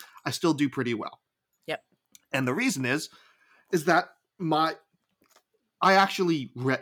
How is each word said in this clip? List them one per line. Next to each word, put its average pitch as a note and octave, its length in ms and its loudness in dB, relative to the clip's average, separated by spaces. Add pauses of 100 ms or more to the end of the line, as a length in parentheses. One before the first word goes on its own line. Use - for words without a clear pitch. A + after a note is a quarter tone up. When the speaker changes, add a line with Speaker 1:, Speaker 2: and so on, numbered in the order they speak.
(240)
Speaker 1:
I C#3 60 -4
still D#3+ 240 0
do C#3 140 0
pretty A#2+ 260 -4
well. - 260 -10 (460)
Speaker 2:
Yep. - 180 -10 (480)
Speaker 1:
And C3 160 -2
the B2+ 60 -2
reason F#3 300 -2
is, C3+ 240 -2 (640)
is E3 120 -2
that E3+ 260 2 (280)
my, D#3+ 380 0 (1080)
I F#3+ 120 6
actually F3 600 2
re-, B2+ 280 0